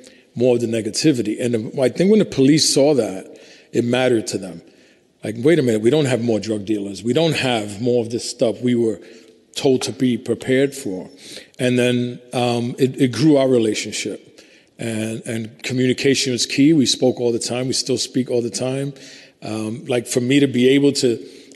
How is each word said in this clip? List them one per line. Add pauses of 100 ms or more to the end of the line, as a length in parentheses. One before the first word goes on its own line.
(360)
more
of
the
negativity.
And
I
think
when
the
police
saw
that, (360)
it
mattered
to
them. (600)
Like,
"Wait
a
minute,
we
don't
have
more
drug
dealers.
We
don't
have
more
of
this
stuff
we
were (580)
told
to
be
prepared
for." (480)
And
then, (140)
um,
it,
it
grew
our
relationship. (380)
And,
and
communication
was
key.
We
spoke
all
the
time.
We
still
speak
all
the
time. (480)
Um,
like,
for
me
to
be
able
to (340)